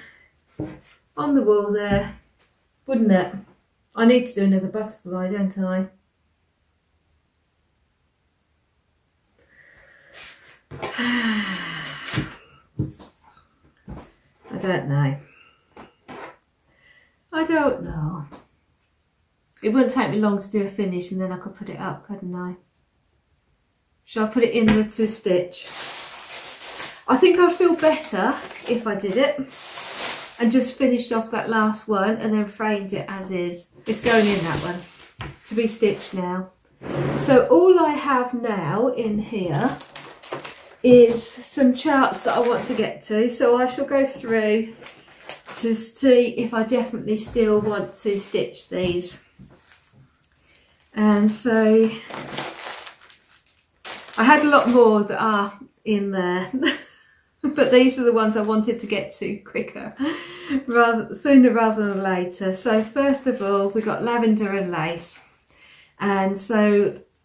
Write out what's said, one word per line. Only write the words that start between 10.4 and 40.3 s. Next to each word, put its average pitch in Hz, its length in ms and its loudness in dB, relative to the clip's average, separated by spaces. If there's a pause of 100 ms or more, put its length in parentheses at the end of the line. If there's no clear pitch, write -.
<sighs> 220 840 -4 (3000)
I - 60 -8
don't 180 300 -4
know. 143 280 0 (2250)
I 320 120 -2
don't 302 400 0
know. 160 400 -6 (1400)
It 214 80 -2
wouldn't 254 220 4
take 233 180 0
me 208 80 -2
long 202 220 2
to - 100 -14
do 202 160 -2
a 196 40 -8
finish, 185 420 -6
and 185 80 -4
then 185 120 -4
I 180 40 -8
could 208 180 -14
put - 140 -16
it 151 100 -12
up, 180 280 -10
couldn't 185 280 -10
I? 180 220 -8 (1500)
Shall 220 200 -4
I 214 40 0
put 233 140 0
it 226 120 2
in 226 120 2
the 214 180 4
to 220 220 -2
stitch? 180 600 -2 (1400)
I 262 100 4
think 359 220 6
I'd 339 140 6
feel 339 240 2
better 262 600 0 (320)
if 226 180 -2
I 202 100 -2
did 196 200 -4
it 285 200 2 (1040)
and 233 100 4
just 254 260 2
finished 240 360 0
off 220 180 -2
that - 180 -6
last 214 380 0
one 208 300 0
and 220 160 -2
then 214 140 0
framed 202 480 -4
it - 140 -6
as 190 220 -10
is. 175 380 -6 (180)
It's 214 140 -4
going 226 260 4
in, 196 180 2
that 147 200 -4
one, - 640 -12 (160)
to 214 80 -10
be 220 120 2
stitched - 480 -2
now. 185 360 -6 (680)
So 254 280 4
all 359 320 8
I 311 120 2
have 262 440 -2
now 214 540 -2
in 220 300 -2
here 202 580 -2 (1080)